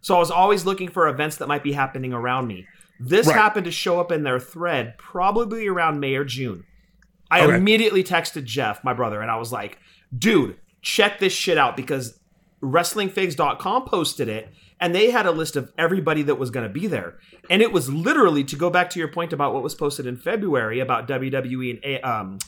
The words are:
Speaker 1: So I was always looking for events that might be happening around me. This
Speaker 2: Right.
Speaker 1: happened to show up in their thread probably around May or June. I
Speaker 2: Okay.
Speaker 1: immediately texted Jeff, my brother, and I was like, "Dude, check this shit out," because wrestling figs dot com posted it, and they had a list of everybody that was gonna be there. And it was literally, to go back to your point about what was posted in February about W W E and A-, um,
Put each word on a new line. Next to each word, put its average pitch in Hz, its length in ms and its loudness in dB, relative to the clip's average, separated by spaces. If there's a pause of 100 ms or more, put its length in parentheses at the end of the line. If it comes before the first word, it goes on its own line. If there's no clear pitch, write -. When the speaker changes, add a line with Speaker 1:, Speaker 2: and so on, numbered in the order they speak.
Speaker 1:
So - 140 0
I - 20 6
was 170 120 4
always 185 360 4
looking 190 240 -2
for 170 180 2
events 151 280 -2
that - 120 -6
might 143 140 -2
be 143 100 -2
happening 135 400 -4
around 123 340 -2
me. 92 200 -10 (340)
This 160 260 4
Speaker 2:
Right. 151 100 6
Speaker 1:
happened 214 280 4
to 170 60 -8
show 175 300 0
up 175 120 -2
in 156 100 0
their 127 160 0
thread 135 600 -4
probably 208 680 -2
around 165 320 0
May 135 160 -2
or 139 100 0
June. 120 400 -8 (680)
I 175 100 4
Speaker 2:
Okay. 175 160 6
Speaker 1:
immediately 202 480 4
texted 165 400 -2
Jeff, 110 400 -4
my 131 80 0
brother, 110 300 -2
and 113 80 -4
I 113 60 -2
was 113 140 -8
like, 104 280 -8 (360)
"Dude, 135 420 4 (260)
check 208 380 0
this 190 120 2
shit 180 240 0
out," 131 180 4
because 127 440 -6 (420)
wrestling 170 480 0
figs 185 260 -2
dot 139 240 0
com 247 280 -2
posted 151 420 -2
it, 110 240 -10 (260)
and 170 160 0
they 214 160 4
had 240 140 2
a 185 80 2
list 160 240 -4
of 131 220 -6
everybody 160 440 0
that 143 120 0
was 123 160 -4
gonna 113 180 -6
be 165 180 -6
there. 101 280 -6 (340)
And 190 140 4
it 233 100 2
was 147 180 0
literally, 165 540 4
to 147 120 -8
go 165 120 0
back 175 220 2
to - 80 -8
your 160 100 -4
point 165 240 -6
about 139 220 -2
what 135 80 -4
was 151 120 -6
posted 143 320 -4
in 123 120 -6
February 143 640 -2
about 117 280 -2
W 135 220 -4
W 127 320 -4
E 123 80 -4
and 120 120 -10
A-, 139 200 -6
um, 104 460 -4